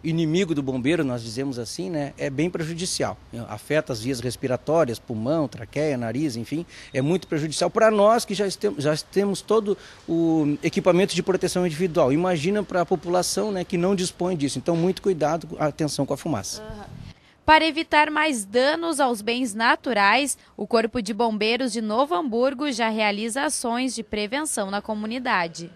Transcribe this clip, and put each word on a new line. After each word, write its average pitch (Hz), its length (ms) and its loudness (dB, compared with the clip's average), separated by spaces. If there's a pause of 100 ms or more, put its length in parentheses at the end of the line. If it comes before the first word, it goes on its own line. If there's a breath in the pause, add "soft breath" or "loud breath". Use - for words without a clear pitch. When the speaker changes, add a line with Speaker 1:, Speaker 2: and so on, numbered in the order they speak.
Speaker 1:
inimigo 165 520 2
do 139 80 0
bombeiro, 135 400 0
nós 123 180 -2
dizemos 120 380 -6
assim, 165 300 -8
né? 143 280 -4
É 143 120 -4
bem 151 200 0
prejudicial. 165 640 -4 (320)
Afeta 151 460 -2
as 107 80 -6
vias 123 180 -4
respiratórias, 127 800 0
pulmão, 127 480 -2
traqueia, 143 480 -4
nariz, 120 400 -2
enfim, 139 300 -6 (280 loud breath)
é 131 80 0
muito 165 260 0
prejudicial 160 420 -2
para 220 220 4
nós 214 340 6
que 208 80 -6
já 196 140 0
estem-, 196 320 -2
já 151 180 2
temos 196 440 0
todo 208 360 2 (300 loud breath)
o 160 560 4
equipamento 180 500 4
de 175 80 0
proteção 180 440 0
individual. 160 460 2
Imagina 175 520 2
para 180 180 0
a 165 40 2
população, 180 640 0
né, 185 120 -2
que 180 140 -2
não 185 180 4
dispõe 180 400 -2
disso. 139 220 -2
Então, 165 180 0
muito 175 260 0
cuidado, 160 460 0 (120)
atenção 147 460 -2
com 139 80 -4
a 135 40 -2
fumaça. 131 460 -6
Speaker 2:
Aham. 214 400 -14 (420 soft breath)
Para 311 220 6
evitar 302 420 2
mais 302 360 0
danos 285 560 0
aos 240 200 2
bens 233 320 -2
naturais, 233 840 2 (180 soft breath)
o 208 100 -6
Corpo 226 360 2
de 202 120 -6
Bombeiros 226 600 0
de 233 80 -4
Novo 247 340 0
Hamburgo 269 560 0
já 226 160 0
realiza 220 560 -2
ações 247 500 -2
de 226 80 -8
prevenção 208 680 -4
na 202 100 -4
comunidade. 214 960 -4